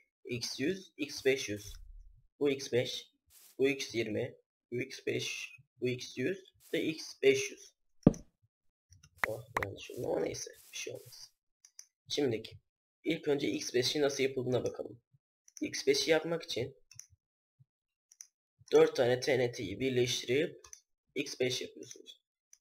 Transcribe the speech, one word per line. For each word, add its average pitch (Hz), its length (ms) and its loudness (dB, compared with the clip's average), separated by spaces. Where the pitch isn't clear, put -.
X - 360 -8
yüz, 190 360 -4
X - 280 -8
beş 135 240 2
yüz. 104 240 -8
Bu 143 100 2
X 135 220 -4
beş, - 380 -2
bu 135 100 6
X 135 260 -2
yirmi, 110 400 -2
bu 120 100 -4
X - 260 -10
beş, - 500 -4
bu 123 80 0
X - 300 -6
yüz 165 340 -4
ve 165 100 0
X - 400 -6
beş 135 280 6
yüz. - 280 -20
Oh, 113 160 -6
yanlış 98 260 -10
oldu - 160 -6
ama - 140 0
neyse, - 300 -4
bir - 40 -16
şey - 180 -8
olmaz. - 380 -18
Şimdiki, 120 500 0
ilk 160 240 -2
önce 139 200 2
X - 260 -4
beşi 123 260 2
nasıl 143 220 2
yapıldığına 127 420 0
bakalım. - 360 -8
X - 260 -6
beşi 139 240 4
yapmak 165 320 2
için - 340 -6
dört 156 240 8
tane 123 240 4
T 127 180 2
N 123 140 4
T'yi 104 280 -6
birleştirip 127 840 0
X - 260 -6
beş 127 220 0
yapıyorsunuz. - 580 -16